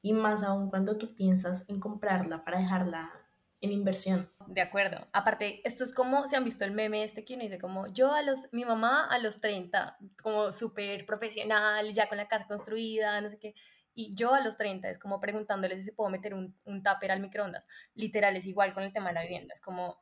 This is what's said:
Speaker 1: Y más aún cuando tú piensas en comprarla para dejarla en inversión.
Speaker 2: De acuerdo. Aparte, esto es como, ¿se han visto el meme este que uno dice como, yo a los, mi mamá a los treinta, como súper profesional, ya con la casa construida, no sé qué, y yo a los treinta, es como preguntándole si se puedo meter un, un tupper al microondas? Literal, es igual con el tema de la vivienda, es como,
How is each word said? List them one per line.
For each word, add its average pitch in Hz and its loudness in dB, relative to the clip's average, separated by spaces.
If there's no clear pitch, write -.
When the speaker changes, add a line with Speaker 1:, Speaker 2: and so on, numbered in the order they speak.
Speaker 1:
Y 208 2
más 214 4
aún 196 0
cuando 190 2
tú 226 -8
piensas 185 2
en 196 -4
comprarla 185 -2
para 175 0
dejarla 180 0
en 202 -2
inversión. 190 0
Speaker 2:
De 185 0
acuerdo. 196 0
Aparte, 208 0
esto 233 -4
es 254 -4
como, 269 2
¿se 285 2
han 262 2
visto 220 -4
el 196 -2
meme 214 0
este 214 -8
que 254 -12
uno 247 -8
dice 190 -8
como, 190 -6
yo 254 4
a 302 4
los, 277 0
mi 240 -2
mamá 233 4
a 247 4
los 214 -4
treinta, 190 -2
como 214 2
súper 202 -6
profesional, 214 0
ya 214 4
con 208 -4
la 208 -6
casa 208 0
construida, 214 -2
no 208 -6
sé 208 -14
qué, 208 -14
y 214 -8
yo 233 4
a 277 8
los 226 -2
treinta, 196 -4
es 185 -8
como 196 -6
preguntándole 202 -2
si 190 -10
se 208 -10
puedo 208 -2
meter 190 -6
un, 185 -8
un 196 -10
tupper 196 2
al 190 2
microondas? 196 -6
Literal, 202 2
es 185 -6
igual 196 2
con 196 -4
el 196 -8
tema 196 -2
de 170 -4
la 165 -2
vivienda, 175 -8
es - -18
como, 180 -8